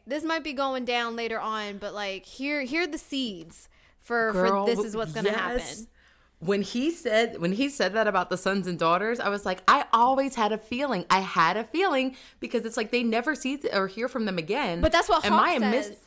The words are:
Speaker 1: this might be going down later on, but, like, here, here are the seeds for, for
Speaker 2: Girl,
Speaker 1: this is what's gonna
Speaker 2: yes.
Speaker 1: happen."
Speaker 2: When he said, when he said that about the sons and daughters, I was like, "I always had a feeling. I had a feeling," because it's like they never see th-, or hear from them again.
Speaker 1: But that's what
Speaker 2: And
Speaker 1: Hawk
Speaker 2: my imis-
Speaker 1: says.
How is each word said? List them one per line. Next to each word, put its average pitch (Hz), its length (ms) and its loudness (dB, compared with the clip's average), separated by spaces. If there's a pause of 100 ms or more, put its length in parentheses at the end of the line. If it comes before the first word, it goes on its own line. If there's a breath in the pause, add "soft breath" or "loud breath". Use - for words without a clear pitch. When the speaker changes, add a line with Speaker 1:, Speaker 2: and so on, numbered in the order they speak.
Speaker 1:
this 285 160 -4
might 320 200 -2
be 302 100 -6
going 262 320 -2
down 240 300 -2
later 226 240 -4
on, 208 380 -6
but, 196 160 -10
like, 196 320 -8
here, 285 380 -4
here 285 200 -2
are 359 40 -2
the 302 100 -8
seeds 202 720 -8 (300 soft breath)
for, 226 340 0
for 185 160 4
Speaker 2:
Girl, 196 160 2
Speaker 1:
this 226 140 2
is 214 160 -4
what's 220 180 -4
gonna 190 160 0
Speaker 2:
yes. 220 80 0
Speaker 1:
happen." 226 500 -4 (520 soft breath)
Speaker 2:
When 196 240 0
he 247 280 -2
said, 226 480 0
when 170 140 0
he 269 160 0
said 190 240 -2
that 220 140 2
about 190 220 0
the 185 80 0
sons 190 300 0
and 175 100 -2
daughters, 185 420 2
I - 100 -2
was 202 160 -2
like, 185 220 -2
"I 269 260 6
always 262 420 4
had 214 160 2
a 220 60 0
feeling. 240 520 -2
I 185 120 4
had 175 340 2
a 220 80 -2
feeling," 269 520 0 (240 loud breath)
because 233 260 -4
it's 226 120 -8
like 214 140 -2
they 240 120 2
never 233 320 0
see 269 220 -4
th-, - 160 -4
or 190 140 2
hear 220 200 -4
from 233 180 -4
them 190 120 -2
again. 175 440 -2
Speaker 1:
But 320 100 4
that's 339 160 2
what 330 160 4
Speaker 2:
And - 100 2
Speaker 1:
Hawk 311 100 6
Speaker 2:
my 339 140 2
imis- 240 260 2
Speaker 1:
says. - 240 -12